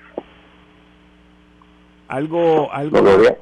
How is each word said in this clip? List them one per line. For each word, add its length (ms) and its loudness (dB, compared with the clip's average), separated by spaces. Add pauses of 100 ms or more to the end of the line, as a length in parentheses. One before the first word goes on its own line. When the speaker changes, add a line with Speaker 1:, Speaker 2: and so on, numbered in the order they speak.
(2000)
Speaker 1:
Algo, 640 -2
algo, 240 -4
Speaker 2:
No 60 2
lo 80 4
Speaker 1:
más, 100 4
Speaker 2:
veo. 200 2